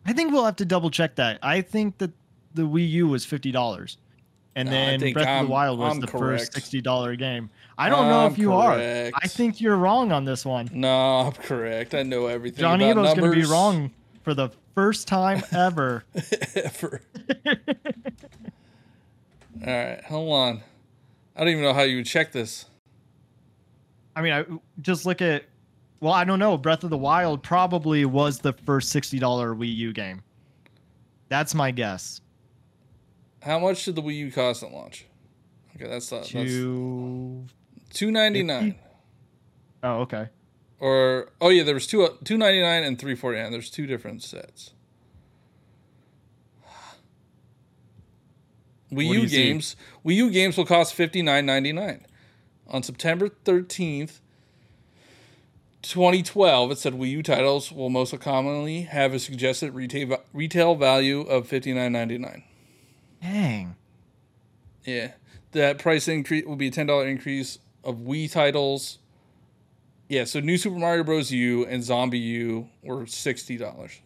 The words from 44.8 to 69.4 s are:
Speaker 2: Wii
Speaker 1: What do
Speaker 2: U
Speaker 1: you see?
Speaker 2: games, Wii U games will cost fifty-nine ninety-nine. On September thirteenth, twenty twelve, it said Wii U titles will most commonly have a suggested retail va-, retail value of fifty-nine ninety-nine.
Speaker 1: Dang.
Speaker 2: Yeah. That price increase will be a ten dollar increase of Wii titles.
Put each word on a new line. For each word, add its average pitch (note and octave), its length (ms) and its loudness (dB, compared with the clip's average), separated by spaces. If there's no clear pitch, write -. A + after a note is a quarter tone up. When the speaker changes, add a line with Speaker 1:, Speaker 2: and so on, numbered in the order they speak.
Speaker 2:
Wii C3+ 40 -8
Speaker 1:
What C#3 60 -2
do D#3 40 2
Speaker 2:
U G3 160 2
Speaker 1:
you - 60 2
see? C#3 160 2
Speaker 2:
games, D3+ 320 -2
Wii E3+ 100 4
U A#3 160 4
games F#3 260 4
will F3+ 80 2
cost E3+ 280 4
fifty-nine D#3+ 520 2
ninety-nine. C#3+ 600 -2
On C3 140 -6
September E3+ 460 -2
thirteenth, F3+ 920 -2
twenty F3+ 420 4
twelve, C#3 480 4
it C#3 60 -4
said C3+ 160 -4
Wii B2+ 180 -4
U D3+ 120 -6
titles C#3 480 2
will C3 180 -6
most B2+ 300 -2
commonly D3 640 -2
have C#3 300 0
a C3 60 -4
suggested C3 540 -4
retail C3 340 -6
va-, B2+ 140 -2
retail E3 420 2
value C3+ 460 4
of B2+ 260 0
fifty-nine B2+ 440 -2
ninety-nine. A#2 520 -6
Speaker 1:
Dang. C3 540 -4
Speaker 2:
Yeah. A#2+ 280 -6
That C#3+ 260 2
price D#3+ 280 2
increase D#3 380 -2
will D3+ 100 -8
be C#3 120 -2
a B2+ 40 -4
ten D3+ 160 -4
dollar C#3+ 200 2
increase C3+ 520 -6
of B2 140 -8
Wii D3 340 -6
titles. C#3+ 680 0